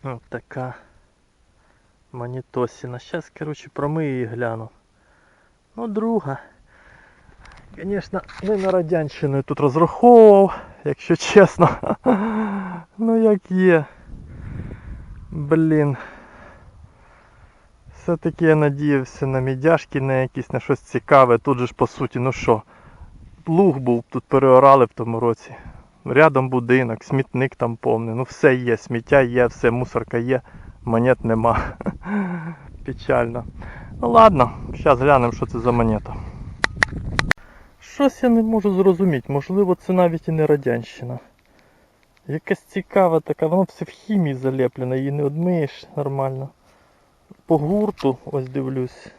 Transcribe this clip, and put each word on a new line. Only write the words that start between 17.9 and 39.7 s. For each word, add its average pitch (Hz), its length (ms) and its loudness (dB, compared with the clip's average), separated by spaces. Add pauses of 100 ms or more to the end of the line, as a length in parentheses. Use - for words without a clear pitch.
Все-таки 170 500 -4
я 156 100 6
надіявся 143 720 0
на 131 120 -2
мідяшки, 135 600 -2
на 131 200 -2
якісь, 131 300 -8
на 127 80 -4
щось 135 200 -4
цікаве. 127 580 4
Тут 131 200 -2
же 123 100 -4
ж, - 60 -10
по 127 140 -2
суті, - 320 -8
ну 127 120 -2
що, 113 300 0 (840)
плуг 165 300 2
був, 123 320 -2
тут 127 140 -8
переорали 135 640 6
в - 80 -12
тому 113 260 -6
році. 117 360 -4 (500)
Рядом 135 440 2
будинок, 123 540 0
смітник 135 520 -4
там 117 200 -4
повний. 113 400 -2
Ну, 127 80 -6
все 131 320 2
є, 120 220 -2
сміття 120 440 0
є, 123 260 2
все, 117 240 0
мусорка 120 460 -6
є, 127 240 -2 (440)
монет 120 400 0
нема. 113 340 0 (680)
<laughs> 170 600 -12
Печально. 123 600 -4 (560)
Ну 240 80 -2
ладно, 214 420 6 (220)
щас 135 260 0
глянемо, 127 340 2
що - 120 -6
це 120 140 -10
за 120 120 -2
монета. 113 440 -2 (1600)
Щось - 440 -2
я 254 60 2
не 226 120 4
можу 214 320 0
зрозуміти, 180 600 2
можливо, 180 420 0